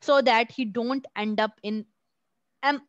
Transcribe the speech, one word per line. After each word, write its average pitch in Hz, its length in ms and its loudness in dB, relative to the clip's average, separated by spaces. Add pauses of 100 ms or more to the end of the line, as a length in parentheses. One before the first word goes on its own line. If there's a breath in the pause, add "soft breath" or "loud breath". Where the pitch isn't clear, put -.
so - 200 4
that 233 320 2
he 262 120 -6
don't 240 400 -4 (120)
end 214 240 -4
up 214 220 -2
in, 208 240 -6 (760)
um, 285 260 0